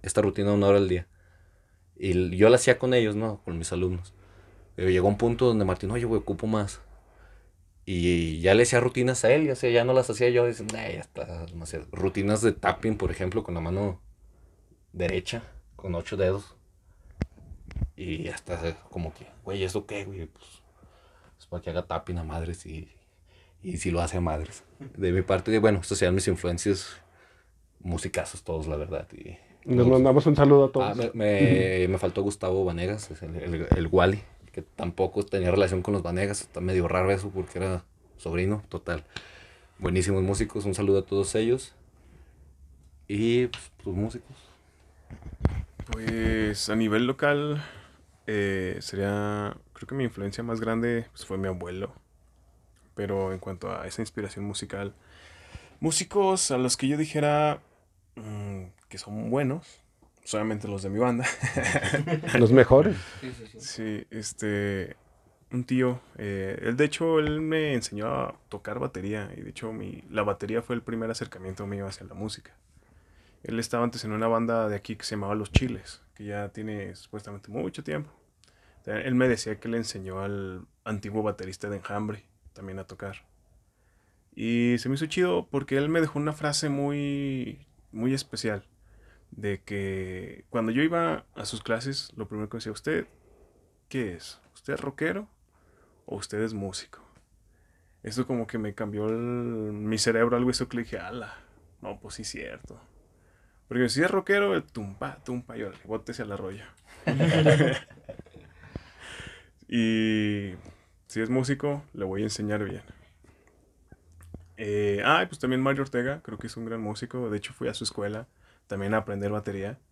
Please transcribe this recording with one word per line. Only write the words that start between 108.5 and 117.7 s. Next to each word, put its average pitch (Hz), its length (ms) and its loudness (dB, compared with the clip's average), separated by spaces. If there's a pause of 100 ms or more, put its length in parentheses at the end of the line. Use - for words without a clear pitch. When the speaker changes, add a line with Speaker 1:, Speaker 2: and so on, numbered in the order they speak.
Speaker 3:
Y 110 840 2 (540)
si 110 140 -4
es 113 80 -2
músico, 139 540 0 (100)
le 95 120 -6
voy 95 160 -2
a 110 40 0
enseñar 104 380 -2
bien. 98 180 -8 (1800)
Eh, 104 460 0
ah, 165 200 4
y - 20 0
pues 175 140 -14
también 131 220 0
Mario 135 200 0
Ortega, 135 400 -4
creo 113 160 -12
que 117 100 -10
es - 100 -12
un 113 80 -8
gran 113 160 -8
músico. 117 480 -6
De 104 80 -2
hecho, - 160 -8
fui 123 140 -6
a 113 60 -4